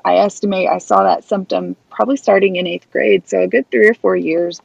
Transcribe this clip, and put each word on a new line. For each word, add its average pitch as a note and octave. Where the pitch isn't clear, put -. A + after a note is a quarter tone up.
I F3+
estimate G3
I F3+
saw G3
that F#3+
symptom F#3
probably B3
starting G3
in F3+
eighth F3
grade, G3+
so F#3
a F#3
good A#3
three A3
or A3+
four F#3+
years F3